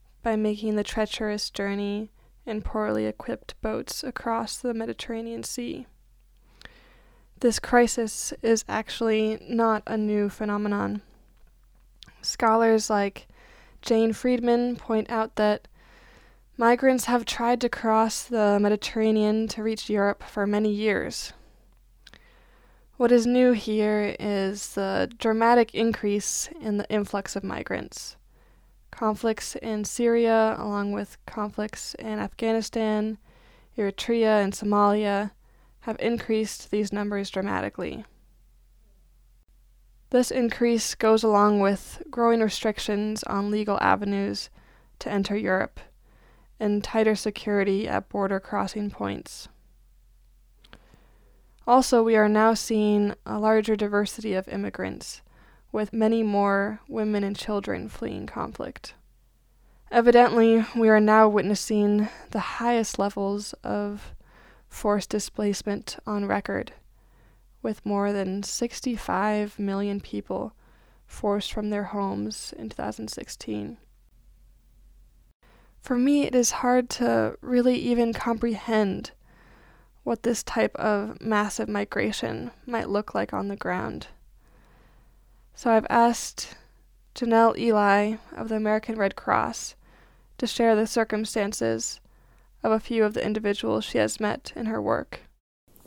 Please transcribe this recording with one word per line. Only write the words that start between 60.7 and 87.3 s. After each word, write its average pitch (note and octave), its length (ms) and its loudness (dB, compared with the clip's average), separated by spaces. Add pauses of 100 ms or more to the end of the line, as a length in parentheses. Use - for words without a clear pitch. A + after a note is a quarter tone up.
we A3 140 6
are G#3+ 100 8
now G#3+ 260 8
witnessing G#3 840 2 (220)
the A3+ 60 -2 (220)
highest A#3 380 0
levels G3+ 560 -4 (100)
of G#3 500 -6 (540)
forced G#3 400 0
displacement G#3 880 -4 (100)
on G#3 200 -4
record, G3 480 -4 (880)
with A3 240 -6
more G3+ 260 0
than G3 300 -4
sixty-five G#3 1120 -2
million G3+ 440 -2
people G3+ 520 -8 (540)
forced G3+ 460 -4
from G#3 180 -4
their G#3 140 -2
homes G3+ 720 -6
in A3+ 100 -10
two G#3+ 60 -14
thousand A3 320 -8
sixteen. - 720 -10 (2000)
For - 160 -2
me, C#4 280 4
it - 100 0
is B3 160 4
hard B3 400 2
to A#3 500 0
really B3 360 2
even A#3 380 0
comprehend A3 1000 -2 (920)
what A#3 220 -4
this A#3 180 0
type A3 320 -2
of G#3+ 460 -4
massive G#3+ 480 -2
migration G#3+ 800 -4 (160)
might A#3+ 220 -6
look G#3 260 -4
like G3+ 180 -4
on G3 140 -4
the G3+ 80 -6
ground. - 540 -6 (1500)
So - 160 -2
I've A3 180 4
asked - 680 2 (580)
Janelle A3+ 420 4